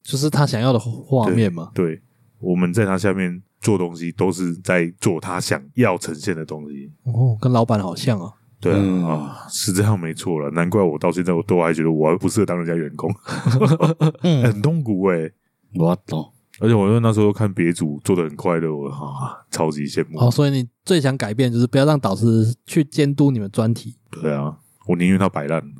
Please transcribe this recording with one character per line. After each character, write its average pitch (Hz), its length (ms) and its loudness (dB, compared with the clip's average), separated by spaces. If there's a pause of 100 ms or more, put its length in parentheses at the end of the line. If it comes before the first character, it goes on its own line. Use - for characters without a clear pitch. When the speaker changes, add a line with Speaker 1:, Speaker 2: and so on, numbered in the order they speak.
Speaker 1:
就 - 160 -8
是 147 140 0
他 147 160 2
想 123 120 -2
要 127 140 2
的 120 60 4
画 113 500 -2
面 101 240 2
嘛。 82 220 -12
Speaker 2:
对， 82 220 -2
对， - 60 -20 (360)
我 90 160 0
们 90 180 0
在 107 140 2
他 95 100 0
下 95 160 2
面 92 300 -2 (180)
做 107 160 2
东 87 180 -2
西， 85 180 -8
都 92 200 0
是 87 220 -4
在 87 440 0
做 85 220 0
他 90 180 -6
想 80 240 -2 (120)
要 104 240 2
呈 82 160 -8
现 80 200 -6
的 80 120 -10
东 76 240 -12
西。 69 200 -16 (120)
Speaker 1:
哦， 120 360 0
跟 123 140 2
老 117 100 4
板 117 160 0
好 92 160 -4
像 117 240 -2
哦。 87 140 -10 (260)
Speaker 2:
对 90 140 0
啊， 98 80 2
Speaker 3:
嗯。 92 240 0
Speaker 2:
啊， 76 460 -6
是 - 200 -6
这 95 120 0
样 104 180 2
没 80 140 -8
错 82 260 -4
啦， 73 140 -4
难 85 160 0
怪 104 120 2
我 78 160 2
到 87 140 0
现 90 100 -2
在 87 120 0
我 85 80 0
都 90 160 2
还 85 160 2
觉 80 80 -2
得 80 100 2
我 78 160 2
还 85 80 4
不 95 100 -4
适 92 140 0
合 95 60 2
当 87 100 -4
人 85 100 -6
家 85 80 -2
员 78 220 -4
工。 80 160 -4 (560)
Speaker 3:
<laughs> 160 540 2
嗯。 151 220 2
Speaker 2:
很 107 180 0
痛 156 200 0
苦 101 260 -2
欸。 82 220 0 (440)
Speaker 3:
我 87 200 2 (120)
懂。 - 260 -8 (260)
Speaker 2:
而 107 100 2
且 117 60 6
我 107 260 4
那 113 120 2
时 107 80 2
候 104 100 4
看 101 220 0
别 87 180 0
组 76 320 -2
做 95 140 2
得 87 60 2
很 76 120 -4
快 85 240 0
乐， 80 160 -2
我， 71 140 -8
啊， 69 640 -10
超 80 200 0
级 73 160 -6
羡 80 220 -4
慕。 78 100 -12
Speaker 1:
哦， 120 120 4
所 143 180 2
以 - 20 0
你 131 160 -2 (200)
最 180 120 2
想 135 200 0
改 107 160 -4
变 123 180 2
就 117 60 0
是 123 80 4
不 120 100 0
要 135 80 4
让 151 160 2
导 95 160 -2
师 113 380 4 (100)
去 - 180 0
监 143 320 0
督 143 160 4
你 127 80 -2
们 101 120 -6
专 113 240 0
题。 - 220 -14 (140)
Speaker 2:
对 78 220 -6
啊， 73 240 -6 (300)
我 90 100 2
宁 87 120 4
愿 95 100 6
他 95 100 4
摆 73 180 -4
烂。 78 160 -2 (180)